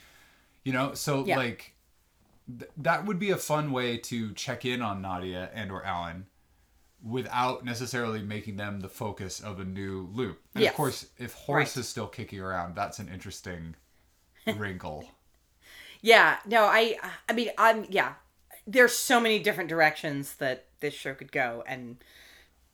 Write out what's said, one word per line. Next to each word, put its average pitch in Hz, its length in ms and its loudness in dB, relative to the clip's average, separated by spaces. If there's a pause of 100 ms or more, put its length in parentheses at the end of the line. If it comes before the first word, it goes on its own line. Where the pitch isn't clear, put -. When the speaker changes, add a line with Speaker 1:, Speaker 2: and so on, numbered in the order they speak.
(640)
Speaker 1:
you 131 80 -4
know? 131 220 0
So, 139 320 0
Speaker 2:
Yeah. 135 100 2
Speaker 1:
like, 120 380 -4 (720)
th-, 123 300 -14
that 160 280 0
would 202 140 -2
be 202 120 0
a 175 60 2
fun 151 360 0
way 123 240 0
to 117 340 -4
check - 320 -6
in 123 180 -2
on 101 200 -2
Nadia 92 520 -6
and 101 200 -8
or 92 100 -8
Alan 87 440 -6 (760)
without 123 600 -2
necessarily 117 600 -4
making 104 340 -8
them 101 220 -6
the 92 100 -8
focus 98 500 -8
of 98 200 -10
a 98 40 -8
new 95 500 -6
loop. 113 280 -4 (140)
And 220 80 4
Speaker 2:
Yes. 185 80 6
Speaker 1:
of - 40 -6
course, 135 300 -2 (140)
if 120 140 -10
Horace 143 440 0
Speaker 2:
Right. 127 40 -4
Speaker 1:
is 113 60 -6
still 107 200 -6
kicking 101 320 -10
around, 90 360 -4
that's 101 220 -4
an 98 100 -10
interesting 87 680 -10 (720)
Speaker 2:
<laughs> - 120 -4
Speaker 1:
wrinkle. 90 500 -8 (960)
Speaker 2:
Yeah, 202 440 10
no, 220 200 6
I, 220 320 4 (300)
I 233 60 2
mean, 226 240 0
I'm, 220 320 6
yeah. 151 240 0 (520)
There's 240 320 8
so 247 220 4
many 220 200 4
different 180 300 0
directions 151 640 2
that 131 300 -4 (140)
this 147 140 -4
show 139 200 -8
could 131 180 -18
go, 120 340 -2
and 123 320 -10 (760)